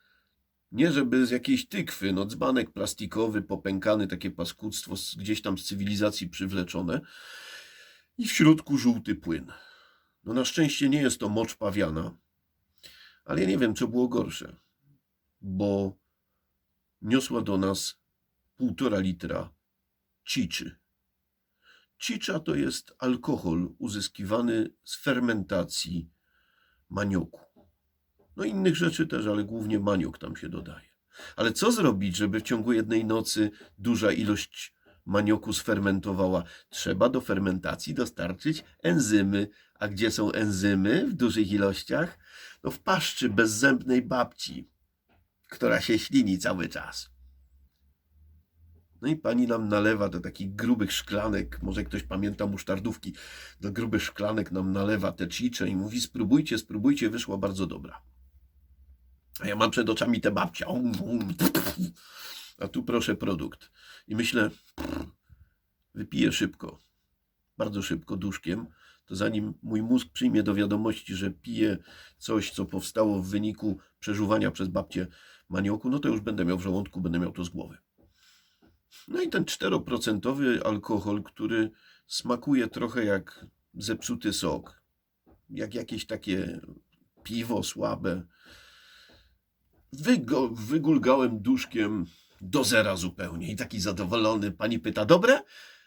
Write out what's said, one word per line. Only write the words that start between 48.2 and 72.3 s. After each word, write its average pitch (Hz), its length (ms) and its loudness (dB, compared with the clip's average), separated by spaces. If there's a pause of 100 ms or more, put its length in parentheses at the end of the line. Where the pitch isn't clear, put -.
No 123 80 -2
i 156 80 2
pani 120 300 2
nam 113 220 0
nalewa 104 400 4
do 87 120 -4
takich 98 340 -8
grubych 110 380 2
szklanek, 101 720 -2
może 95 220 -4
ktoś - 180 -6
pamięta 101 440 -2
musztardówki, 98 680 -4 (460)
do 98 120 -4
grubych 110 300 0
szklanek 104 500 -2
nam 95 200 0
nalewa 98 400 2
te 90 160 -6
cicze 113 400 -2
i 95 80 0
mówi: 107 240 -2
„Spróbujcie, 120 580 2
spróbujcie, 113 520 2
wyszła 104 280 -4
bardzo 95 280 0
dobra”. - 360 -12 (1400)
A 95 80 -6
ja 104 80 -2
mam 110 140 4
przed 113 200 2
oczami 113 300 2
tę 104 100 2
babcię. 101 360 -2 (1900)
A 95 100 -6
tu 127 140 -4
proszę 120 320 0
produkt. - 560 -6 (380)
I 107 80 -4
myślę, 120 340 2 (1400)
„Wypiję 110 380 0
szybko, - 460 -4 (800)
bardzo 104 240 -2
szybko, 85 340 -6
duszkiem”, 95 500 -4 (400)
to 98 100 -10
zanim 107 460 -2
mój 110 200 -2
mózg 120 300 2
przyjmie 113 300 4
do 101 120 2
wiadomości, 107 600 0
że 98 160 -2
piję 107 480 0 (400)
coś, 110 320 -2